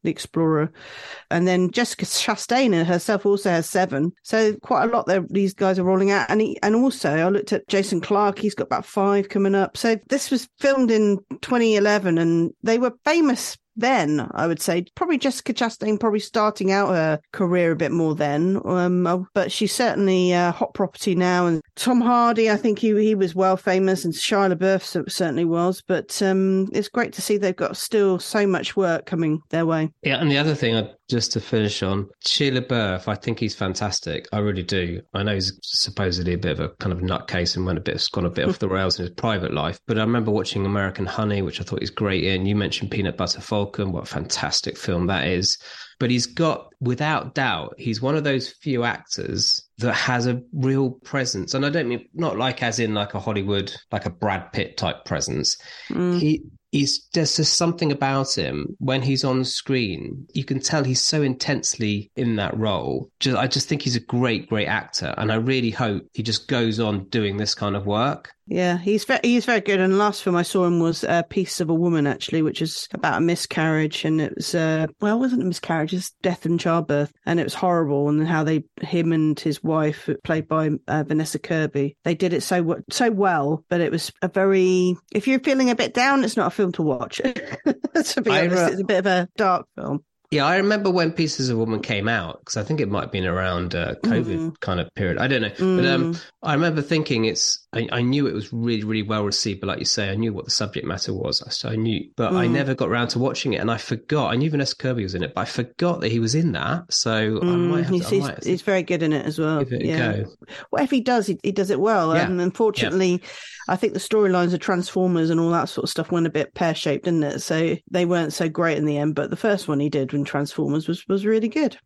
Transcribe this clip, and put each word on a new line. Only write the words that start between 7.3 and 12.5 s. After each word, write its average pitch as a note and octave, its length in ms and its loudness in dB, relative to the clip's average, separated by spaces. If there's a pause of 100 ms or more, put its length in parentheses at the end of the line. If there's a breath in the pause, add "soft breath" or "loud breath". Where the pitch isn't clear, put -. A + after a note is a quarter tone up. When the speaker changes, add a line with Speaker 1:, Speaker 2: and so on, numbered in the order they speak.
Speaker 1:
looked G3+ 240 0
at - 140 -2
Jason G3 340 0
Clarke. G3+ 380 0
He's G#3 140 0
got - 120 -4
about - 180 -2
five G3+ 460 0
coming G3 240 2
up. F#3+ 240 0
So A3+ 180 2 (120)
this C4+ 220 -2
was - 180 0 (100)
filmed C4+ 320 4
in G#3 280 4 (220)
twenty A3+ 360 2
eleven, G3 420 4
and E3 340 2 (100)